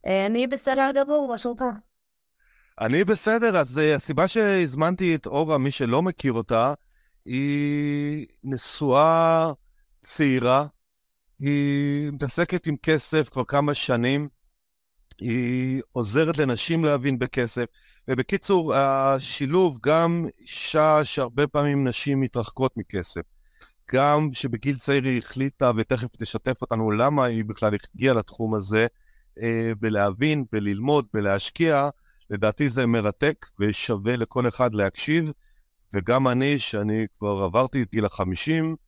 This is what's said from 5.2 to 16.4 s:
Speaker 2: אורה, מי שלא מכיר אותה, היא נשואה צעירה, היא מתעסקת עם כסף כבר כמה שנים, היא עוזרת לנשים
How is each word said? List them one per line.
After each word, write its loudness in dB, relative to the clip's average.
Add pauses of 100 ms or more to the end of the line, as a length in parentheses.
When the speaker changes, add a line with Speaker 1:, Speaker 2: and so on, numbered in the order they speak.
Speaker 2:
אורה, 0
מי 0
שלא 0
מכיר -2
אותה, 0 (500)
היא -2 (180)
נשואה 2 (500)
צעירה, 2 (760)
היא 0
מתעסקת -2
עם -2
כסף 0
כבר -4
כמה 0
שנים, 0 (880)
היא -2 (100)
עוזרת 0
לנשים 0